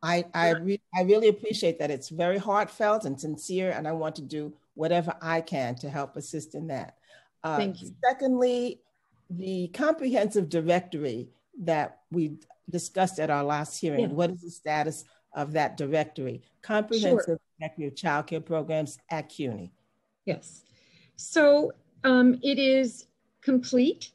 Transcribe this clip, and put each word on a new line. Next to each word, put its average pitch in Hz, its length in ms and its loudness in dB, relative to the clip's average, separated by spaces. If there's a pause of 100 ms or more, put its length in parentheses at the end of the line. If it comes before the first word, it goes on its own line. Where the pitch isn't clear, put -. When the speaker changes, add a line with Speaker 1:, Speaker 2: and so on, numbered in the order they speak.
Speaker 1:
I, 175 320 0
I 170 180 4
re-, 180 300 0 (140)
I 185 60 2
really 214 260 6
appreciate 208 520 0
that. 147 120 -2
It's 131 180 -8
very 175 280 0
heartfelt 208 680 0
and 135 140 -6
sincere, 180 520 -4
and 156 160 -4
I 156 40 -4
want 156 240 -4
to 160 60 -12
do 147 320 -8 (220)
whatever 165 460 0
I 165 200 0
can 135 360 -4
to 143 120 -10
help 139 260 -8
assist 151 400 -12
in 160 120 -10
that. 131 280 -8 (480)
Uh, 160 140 -2
Speaker 2:
Thank 170 240 -4
you. - 100 -16 (140)
Speaker 1:
secondly, 247 760 2 (500)
the 180 420 -4
comprehensive 247 720 0
directory 156 840 0 (320)
that 160 400 -2 (100)
we 160 260 -4 (320)
discussed 180 500 -2
at 151 100 -2
our 143 140 2
last 147 360 -4
hearing, 156 220 0
Speaker 2:
Yeah. 151 60 2
Speaker 1:
what 170 220 0
is 175 120 -8
the 170 100 -14
status 151 540 -4 (280)
of 147 200 -4
that 151 220 0
directory? 143 680 -4 (180)
Comprehensive 214 640 2
Speaker 2:
Sure. 165 140 -2 (200)
Speaker 1:
Directory 156 280 -8
of 139 80 -8
Child 151 320 -2
Care 160 140 -6
Programs 156 580 -4 (100)
at 156 200 -6
cuny. 107 420 -8 (540)
Speaker 2:
Yes. - 380 -8 (520)
So, 294 580 4 (300)
um, 247 400 6
it 277 160 2
is 262 480 2 (340)
complete 254 720 2